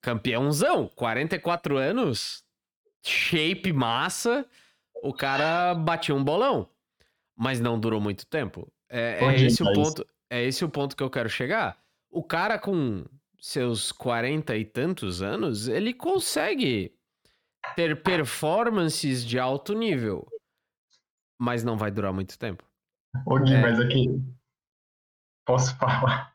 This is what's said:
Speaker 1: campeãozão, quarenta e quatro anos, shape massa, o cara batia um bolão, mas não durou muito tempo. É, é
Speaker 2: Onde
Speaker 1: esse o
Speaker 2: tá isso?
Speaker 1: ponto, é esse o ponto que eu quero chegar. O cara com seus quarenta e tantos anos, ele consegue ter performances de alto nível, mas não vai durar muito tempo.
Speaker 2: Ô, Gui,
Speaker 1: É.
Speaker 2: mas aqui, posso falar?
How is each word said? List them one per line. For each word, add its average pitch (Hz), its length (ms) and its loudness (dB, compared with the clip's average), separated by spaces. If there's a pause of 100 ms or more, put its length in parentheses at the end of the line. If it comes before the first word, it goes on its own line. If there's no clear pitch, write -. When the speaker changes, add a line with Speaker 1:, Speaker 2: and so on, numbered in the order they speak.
Speaker 1:
campeãozão, 135 920 0
quarenta 123 400 -2
e 160 40 -4
quatro 170 380 -2
anos, 156 680 -2 (600)
shape 180 680 0
massa, 151 720 0 (560)
o 139 100 -4
cara 156 640 0
batia 165 400 0
um 139 100 0
bolão, 165 460 0 (680)
mas 123 240 -2
não 117 200 0
durou 110 200 0
muito 104 280 -4
tempo. 120 440 -8 (160)
É, 117 320 -4
é - 40 4
Speaker 2:
Onde 131 240 8
Speaker 1:
esse 113 160 4
o - 20 2
Speaker 2:
tá 101 60 4
isso? 101 100 4
Speaker 1:
ponto, - 260 0 (220)
é 120 140 -2
esse 127 220 -2
o 156 40 -2
ponto 139 260 -4
que - 60 -6
eu 135 80 -2
quero 120 200 -2
chegar. 139 460 -2 (360)
O 170 100 -4
cara 208 380 -2
com 135 440 -2 (360)
seus 123 520 -2
quarenta 127 640 -2
e 107 80 0
tantos 104 600 -4
anos, 110 440 -4
ele 180 240 -2
consegue 294 1000 -2 (840)
ter 156 280 -2
performances 160 1200 0
de 120 140 -2
alto 135 340 -2
nível, 135 540 -2 (1120)
mas 120 240 0
não 117 140 0
vai 104 120 0
durar 101 240 -2
muito 92 240 -6
tempo. 101 260 -8 (640)
Speaker 2:
Ô, 127 140 4
Gui, 131 140 6
Speaker 1:
É. 131 80 8
Speaker 2:
mas 117 180 4
aqui, 127 280 4 (1400)
posso 127 320 2
falar? 127 580 0